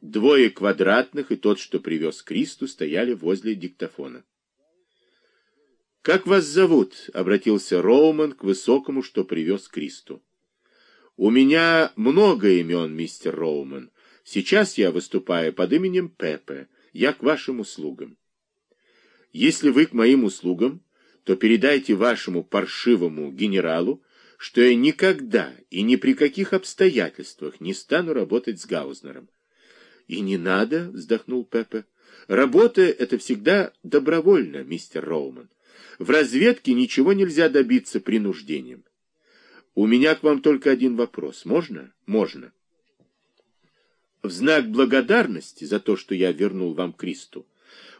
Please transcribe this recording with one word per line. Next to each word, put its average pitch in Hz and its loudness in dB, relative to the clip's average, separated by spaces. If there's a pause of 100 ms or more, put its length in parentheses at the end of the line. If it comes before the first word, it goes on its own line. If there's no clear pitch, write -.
двое 113 4
квадратных 101 0
и - -2
тот, 104 0
что - -8
привез 80 -6
Кристу, - -8
стояли 98 -4
возле 95 -4
диктофона. 90 -14 (1800)
«Как 185 0
вас 185 2
зовут?» 151 2
обратился 95 0
Роуман 151 4
к - -18
высокому, 131 0
что 104 -6
привез 90 -4
Кристу. - -12 (920)
«У 101 2
меня 160 4
много 117 4
имен, 82 -4
мистер 82 -8
Роуман. 71 -6 (340)
Сейчас 190 0
я 92 2
выступаю 85 -4
под 92 -2
именем 180 -2
Пепе. 71 -10 (240)
Я 120 0
к - -12
вашим 135 -4
услугам». - -12 (1160)
«Если 139 2
вы 139 4
к - -16
моим 120 4
услугам, 98 -4 (460)
то 95 2
передайте 117 2
вашему 104 -2
паршивому 87 -2
генералу, 92 -2 (360)
что - 0
я 123 6
никогда 120 0 (160)
и 95 -6
ни 120 4
при 131 2
каких 151 0
обстоятельствах 104 -4
не 90 -8
стану 160 -4
работать 110 -2
с - -18
Гаузнером». 69 -10 (800)
«И - -8
не 185 -2
надо», 113 -2
вздохнул 123 -6
Пепе. 110 -6 (440)
«Работа — 139 4 (240)
это 117 -2
всегда 135 -2
добровольно, 147 2
мистер 80 -10
Роуман. 69 -8 (480)
В 90 -6
разведке 143 2
ничего 127 2
нельзя 170 2
добиться 127 2
принуждением». 71 -6 (880)
«У 104 2
меня 127 4
к 151 -6
вам 147 2
только 143 2
один 123 0
вопрос. 113 -6
Можно?» 107 -6 (140)
«Можно». 80 -4 (1700)
«В 98 -8
знак 123 0
благодарности 123 0
за 101 -4
то, 101 -2
что - -6
я 90 0
вернул 92 -4
вам 90 -8
Кристу, - -12 (540)